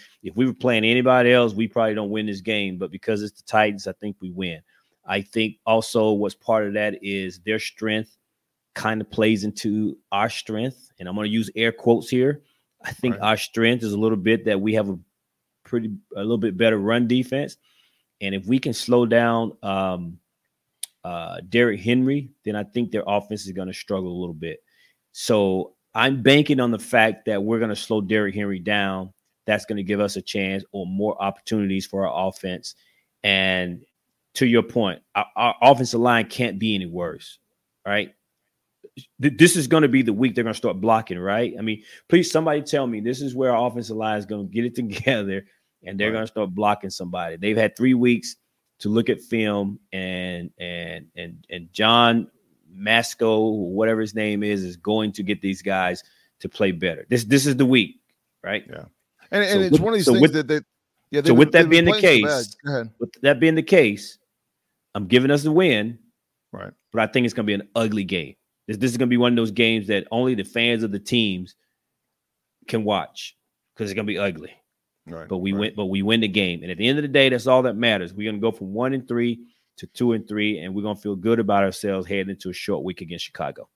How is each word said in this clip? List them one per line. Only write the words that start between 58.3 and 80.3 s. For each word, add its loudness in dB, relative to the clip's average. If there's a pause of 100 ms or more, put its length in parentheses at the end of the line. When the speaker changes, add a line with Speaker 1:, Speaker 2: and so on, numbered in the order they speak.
Speaker 1:
right? -6
Speaker 2:
Yeah. -16 (460)
And, 0
and -2
Speaker 1:
So 4
Speaker 2:
it's 2
Speaker 1:
with, 6
Speaker 2:
one 0
of 2
these 2
Speaker 1:
so 6
Speaker 2:
things 6
Speaker 1:
with, 6
Speaker 2:
that, 0
that, 0 (460)
yeah, 0
Speaker 1:
so 6
Speaker 2:
they've 8
Speaker 1:
with 8
Speaker 2:
been, -
Speaker 1:
that 8
Speaker 2:
they've 2
Speaker 1:
being 8
Speaker 2:
been 6
Speaker 1:
the 0
Speaker 2:
playing 6
so 2
Speaker 1:
case, -2
Speaker 2:
bad. -14
Go -4
ahead. -6
Speaker 1:
with -8 (100)
that 4
being 4
the 0
case, 2 (800)
I'm -6
giving 6
us 2
the 0
win, 2 (540)
Speaker 2:
Right. -16 (180)
Speaker 1:
but 0
I 2
think 2
it's -2
gonna -4
be 0
an -6
ugly -2
game. -6 (320)
This, -8
this 0
is -6
gonna 2
be 4
one 4
of 2
those 0
games 2
that -2
only 0
the -4
fans 0
of -2
the -6
teams -2 (1120)
can -2
watch -4 (400)
'cause -6
it's -8
gonna -4
be -4
ugly. -4 (540)
Speaker 2:
Right, -14
Speaker 1:
But -4
we -2
Speaker 2:
right. -2
Speaker 1:
win, -2
but -6
we -2
win 2
the 0
game. 0
And -10
at -10
the 0
end 0
of -2
the -4
day, 4
that's -2
all 4
that 0
matters. 0
We're -6
gonna -6
go 0
from -10
one -2
and -6
three -4 (300)
to -18
two 0
and -4
three, -2